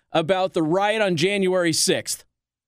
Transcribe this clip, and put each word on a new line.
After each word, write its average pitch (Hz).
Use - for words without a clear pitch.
about 185
the 175
riot 202
on 190
January 185
sixth, -